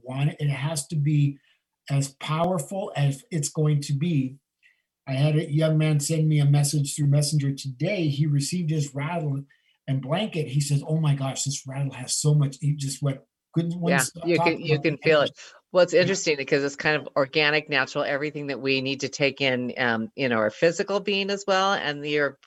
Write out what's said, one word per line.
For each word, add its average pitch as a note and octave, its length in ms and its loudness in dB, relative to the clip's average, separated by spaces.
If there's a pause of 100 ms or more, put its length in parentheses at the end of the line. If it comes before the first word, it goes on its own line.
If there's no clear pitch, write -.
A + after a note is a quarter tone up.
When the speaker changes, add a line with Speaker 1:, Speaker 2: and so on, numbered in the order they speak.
Speaker 1:
want C#3 280 -2
it. - 80 -8
It D3 100 0
has C#3+ 380 -4
to E3+ 80 -6
be C#3+ 440 2 (500)
as C#3 260 0
powerful F#3 800 -4
as C#3+ 360 0
it's D#3 180 -4
going D3+ 340 0
to D3 100 -4
be C#3 420 0 (720)
I C3+ 60 -4
had D3+ 240 2
a D#3 140 -2
young D#3 260 2
man D#3 220 2
send D#3 280 0
me D3+ 120 4
a C#3+ 60 4
message C#3+ 500 2
through D3 120 0
Messenger C#3+ 460 2
today. D#3+ 560 -4
He C#3 160 0
received D3+ 440 0
his D#3 240 -2
rattle C#3+ 500 -4 (440)
and C3+ 140 -2
blanket. D#3+ 460 -2
He C3+ 120 -2
says, C#3+ 260 0
"Oh D#3 140 0
my D3 160 2
gosh, C3+ 280 -4
this - 220 -6
rattle C3+ 280 -4
has B2 200 -8
so D3+ 200 2
much," C#3+ 260 2
he C#3+ 140 0
just C3+ 280 -6
went, C#3 180 -2 (340)
couldn't, E3+ 260 -2
wouldn't C#3 220 2
Speaker 2:
Yeah, - 20 2
Speaker 1:
stop E3 240 -8
Speaker 2:
you E3+ 100 4
can, E3+ 80 2
Speaker 1:
talking E3 200 -2
Speaker 2:
you D#3 100 2
Speaker 1:
about C#3+ 80 -2
Speaker 2:
can D#3 120 2
Speaker 1:
the - 80 -12
Speaker 2:
feel D#3 180 6
it. - 20 4
Speaker 1:
energy. A#2 100 -2 (400)
Speaker 2:
Well, F3+ 100 6
it's - 100 0
Speaker 1:
Yeah. E3+ 80 8
Speaker 2:
interesting F3 360 2
because C#3 260 2
it's C#3 140 -4
kind D#3 180 2
of C3+ 220 -4
organic, D3 520 2
natural, C#3 360 0
everything C#3+ 420 -4
that C3 140 -4
we C3+ 180 2
need C3+ 220 -4
to C3+ 80 -4
take C#3 320 0
in, B2 360 0
um, A2+ 380 0
in C3 160 0
our A2 180 2
physical F#3+ 520 0
being G3 280 -2
as G3 160 -6
well, G3 280 2
and D3 320 -4
you're D3 420 0